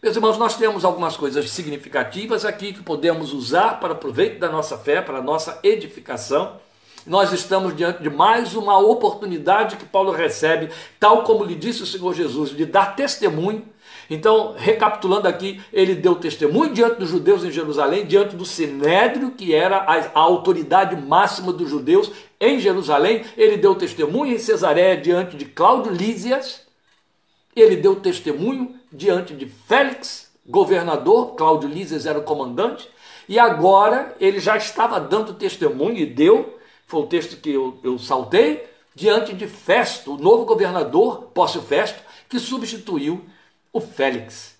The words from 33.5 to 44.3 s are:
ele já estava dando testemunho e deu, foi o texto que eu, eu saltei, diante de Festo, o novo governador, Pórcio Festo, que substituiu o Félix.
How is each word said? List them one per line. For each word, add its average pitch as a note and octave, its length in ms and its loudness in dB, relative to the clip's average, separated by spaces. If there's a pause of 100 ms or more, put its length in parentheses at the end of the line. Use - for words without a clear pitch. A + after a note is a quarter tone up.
ele G3 200 2
já G3+ 180 0
estava A3 420 -2
dando G3 340 -2
testemunho F3 640 -2
e D#3+ 80 0
deu, D#3+ 540 2 (260)
foi D#3 180 -4
o - 40 -8
texto E3+ 300 -6
que D3+ 140 -8
eu, C3 320 -4
eu B2+ 140 -2
saltei, D3+ 680 0 (260)
diante G#3 400 0
de F#3+ 140 -10
Festo, - 640 -2
o C#3 40 -10
novo A3 260 4
governador, F#3 880 0
Pórcio E3+ 280 0
Festo, - 420 -2 (240)
que B3+ 100 -6
substituiu G3 840 -6 (500)
o - 80 -4
Félix. - 800 -6